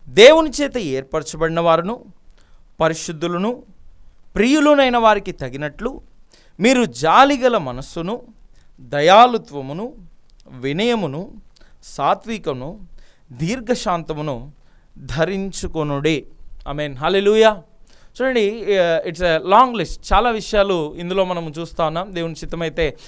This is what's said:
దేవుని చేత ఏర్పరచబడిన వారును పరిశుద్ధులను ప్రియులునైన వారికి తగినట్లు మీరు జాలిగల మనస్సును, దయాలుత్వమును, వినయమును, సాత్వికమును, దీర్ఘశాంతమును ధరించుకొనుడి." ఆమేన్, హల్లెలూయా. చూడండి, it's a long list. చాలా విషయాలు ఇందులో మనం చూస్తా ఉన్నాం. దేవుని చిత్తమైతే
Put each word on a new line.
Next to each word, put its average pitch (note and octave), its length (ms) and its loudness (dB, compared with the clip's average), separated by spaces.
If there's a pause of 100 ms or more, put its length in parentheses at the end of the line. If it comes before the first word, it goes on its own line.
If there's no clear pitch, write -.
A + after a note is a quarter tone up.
దేవుని C#4+ 420 8 (120)
చేత C#4 160 -4
ఏర్పరచబడిన D#3 840 -4
వారును E3+ 400 0 (840)
పరిశుద్ధులను F3 800 -4 (720)
ప్రియులునైన C4+ 600 4
వారికి G#3 340 2
తగినట్లు D3 720 -10 (580)
మీరు B3 260 4
జాలిగల A3+ 720 4
మనస్సును, D#3+ 640 -8 (580)
దయాలుత్వమును, D3+ 1120 2 (540)
వినయమును, D#3+ 840 -4 (520)
సాత్వికమును, F3 960 -4 (520)
దీర్ఘశాంతమును D#3+ 1200 -6 (460)
ధరించుకొనుడి." D#3+ 1300 -4 (420)
ఆమేన్, C#3+ 300 -8
హల్లెలూయా. G3+ 640 2 (600)
చూడండి, A3+ 440 -2 (440)
it's D#3+ 100 -10
a E3+ 180 2
long A3+ 400 4
list. - 360 -6
చాలా A3+ 160 2
విషయాలు G3 680 -2
ఇందులో F3+ 300 -2
మనం E3+ 340 -6
చూస్తా E3 260 -4
ఉన్నాం. F3 300 -6
దేవుని E3+ 180 -6
చిత్తమైతే E3 640 -4 (100)